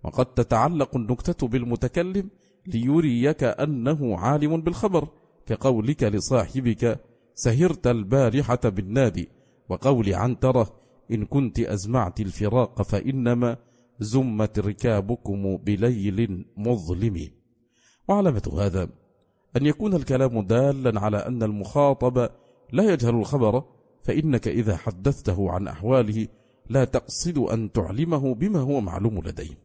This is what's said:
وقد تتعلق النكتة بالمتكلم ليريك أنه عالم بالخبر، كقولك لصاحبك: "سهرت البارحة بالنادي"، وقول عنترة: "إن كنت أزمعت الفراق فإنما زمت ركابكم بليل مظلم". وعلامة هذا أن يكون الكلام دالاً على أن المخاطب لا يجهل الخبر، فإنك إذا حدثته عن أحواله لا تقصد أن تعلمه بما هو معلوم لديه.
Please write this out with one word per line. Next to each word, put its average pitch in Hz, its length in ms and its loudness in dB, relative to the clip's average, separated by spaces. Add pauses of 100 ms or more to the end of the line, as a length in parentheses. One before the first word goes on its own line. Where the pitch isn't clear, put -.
وقد 127 220 0
تتعلق 131 680 0
النكتة 123 520 -2
بالمتكلم 131 800 -2 (360)
ليريك 135 800 2
أنه 131 760 0
عالم 147 420 0
بالخبر، 170 480 0 (380)
كقولك 123 560 0
لصاحبك: 113 960 0 (340)
"سهرت 143 520 2
البارحة 120 800 2
بالنادي"، 101 640 0 (400)
وقول 104 460 2
عنترة: 120 580 0 (380)
"إن 110 140 -2
كنت 123 360 -2
أزمعت 104 600 -2
الفراق 107 600 -2
فإنما 120 760 0 (440)
زمت 110 580 0
ركابكم 101 1000 -2
بليل 101 880 0 (100)
مظلم". 98 720 -2 (800)
وعلامة 190 500 2
هذا 92 300 0 (680)
أن 139 100 2
يكون 196 280 0
الكلام 131 460 0
دالاً 120 600 2
على 104 160 0
أن 117 260 -4
المخاطب 123 840 2 (440)
لا 190 200 4
يجهل 117 220 2
الخبر، 117 500 2 (360)
فإنك 135 480 0
إذا 107 280 0
حدثته 98 760 -2
عن 92 180 -4
أحواله 110 600 0 (420)
لا 127 140 4
تقصد - 540 -2
أن 113 340 -2
تعلمه 131 640 -2
بما 175 260 0
هو 135 200 0
معلوم 101 380 -2
لديه. 78 460 -10